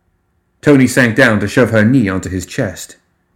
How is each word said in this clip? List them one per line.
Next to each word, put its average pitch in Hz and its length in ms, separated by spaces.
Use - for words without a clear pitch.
Tony 135 260
sank 120 300
down 113 240
to 101 80
shove 110 220
her 110 160
knee 120 240
onto 92 180
his 90 160
chest, - 520